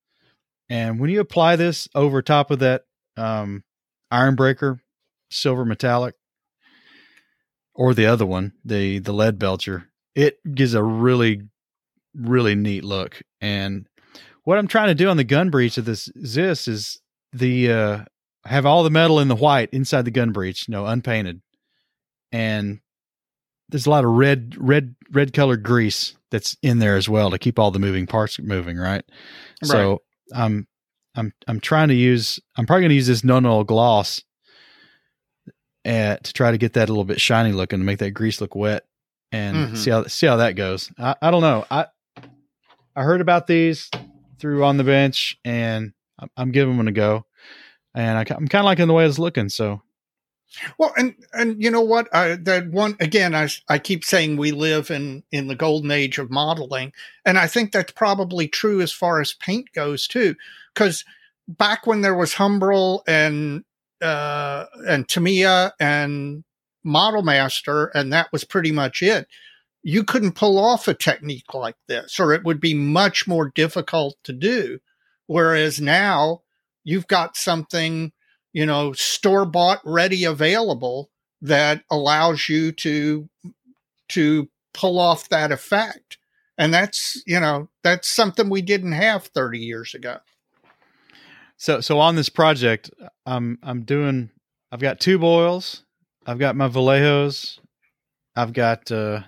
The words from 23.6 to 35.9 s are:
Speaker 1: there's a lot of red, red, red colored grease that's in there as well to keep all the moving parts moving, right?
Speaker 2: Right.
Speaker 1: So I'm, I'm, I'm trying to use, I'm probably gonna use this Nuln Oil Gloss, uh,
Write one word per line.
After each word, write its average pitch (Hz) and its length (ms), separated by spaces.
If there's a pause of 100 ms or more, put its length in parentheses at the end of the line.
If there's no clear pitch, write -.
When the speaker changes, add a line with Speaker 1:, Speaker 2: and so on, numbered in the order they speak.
Speaker 1:
there's 139 180
a - 20
lot 147 160
of 117 60
red, 127 460
red, 131 380 (160)
red 139 220
colored 127 300
grease 113 520 (160)
that's - 300
in 120 180
there 104 160
as 98 140
well 107 220
to 92 80
keep 120 200
all 107 120
the 95 80
moving 95 280
parts 110 320
moving, 87 380
right? 92 260 (580)
Speaker 2:
Right. 151 80
Speaker 1:
So 101 320 (320)
I'm, 107 320 (500)
I'm, 107 180 (120)
I'm 113 140
trying 156 300
to 135 60
use, 123 440 (160)
I'm 117 100
probably 180 180
gonna 160 100
use 135 140
this 117 160
Nuln 127 220
Oil 110 200
Gloss, 110 580 (1600)
uh, 110 320